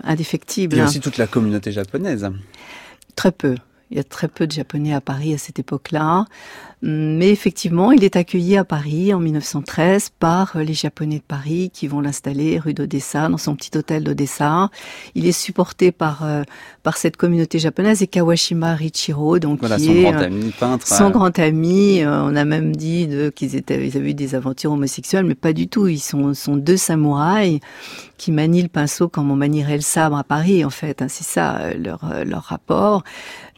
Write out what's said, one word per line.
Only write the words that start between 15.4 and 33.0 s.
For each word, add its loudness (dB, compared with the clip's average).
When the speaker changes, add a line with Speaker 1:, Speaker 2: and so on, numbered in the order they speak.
Speaker 1:
par, -4
euh, -2
par -2
cette -2
communauté 2
japonaise 2
et 0
Kawashima 2
Richiro, 0
donc, 0
Speaker 2:
Voilà, 0
Speaker 1:
qui 0
Speaker 2:
son 4
Speaker 1:
est, 6
Speaker 2:
grand 6
Speaker 1:
euh, 0
Speaker 2:
ami, -4
peintre, -2
Speaker 1:
son 4
Speaker 2:
euh. 6
Speaker 1:
grand 4
ami. 4
Euh, 2
on 0
a 2
même 0
dit -2
de, -2
qu'ils -6
étaient, -2
ils -4
avaient -2
eu -4
des -6
aventures -2
homosexuelles, 0
mais 2
pas 0
du -2
tout. 2
Ils 0
sont, 0
sont -2
deux 2
samouraïs 2
qui -4
manient 4
le -4
pinceau 0
comme 0
on 2
manierait 0
le -2
sabre 0
à -2
Paris, 2
en -2
fait, -6
hein. -4
C'est -12
ça, 0
euh, -4
leur, -8
euh, -4
leur -6
rapport. 0